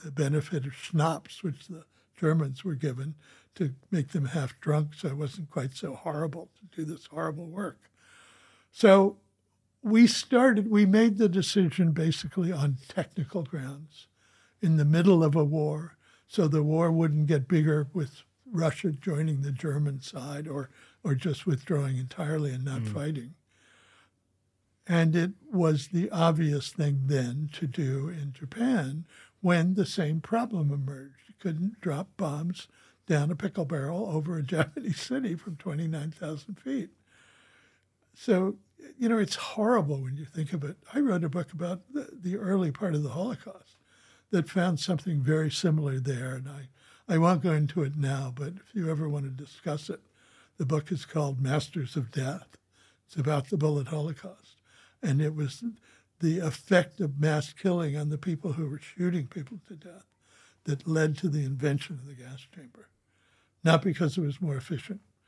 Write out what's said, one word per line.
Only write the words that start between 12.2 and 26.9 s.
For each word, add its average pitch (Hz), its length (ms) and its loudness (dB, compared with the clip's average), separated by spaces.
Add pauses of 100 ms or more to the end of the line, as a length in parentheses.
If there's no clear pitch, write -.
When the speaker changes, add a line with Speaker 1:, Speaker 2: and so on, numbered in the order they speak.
Speaker 1:
on 143 260 0 (100)
technical - 540 -4
grounds, 139 640 -10 (560)
in 160 160 4
the 147 80 4
middle 165 380 8
of 151 120 4
a 160 80 4
war, 151 540 -2 (300)
so 175 200 2
the 147 160 2
war 160 280 2
wouldn't 156 360 2
get 143 200 2
bigger 151 460 4
with 156 300 -6 (280)
Russia 165 400 0
joining 151 500 -2
the 143 100 -4
German 139 500 -2
side 143 460 -10
or, 139 220 -8 (340)
or 143 120 2
just 135 300 -2
withdrawing 139 520 0
entirely 147 540 -4
and 127 140 -6
not 131 160 -4
Speaker 2:
Mm. 107 120 -4
Speaker 1:
fighting. 143 400 -6 (1500)
And 165 280 4
it 175 160 2 (200)
was 160 380 2
the 180 200 0
obvious 160 640 2
thing 143 340 0